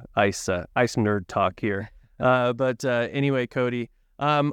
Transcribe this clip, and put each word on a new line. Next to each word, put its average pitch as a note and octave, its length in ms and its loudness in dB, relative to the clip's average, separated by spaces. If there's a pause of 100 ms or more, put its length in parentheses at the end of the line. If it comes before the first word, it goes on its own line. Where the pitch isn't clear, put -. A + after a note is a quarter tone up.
(140)
ice, G2+ 340 0
uh, F2+ 160 -2 (120)
ice A#2+ 180 2
nerd G#2 320 0
talk F#2+ 320 0
here. G2+ 320 -4 (300)
Uh, B2+ 320 4
but, B2+ 320 -2
uh, A#2+ 260 0
anyway, C3+ 380 0
Cody, B2 420 -2 (300)
um, D3 320 2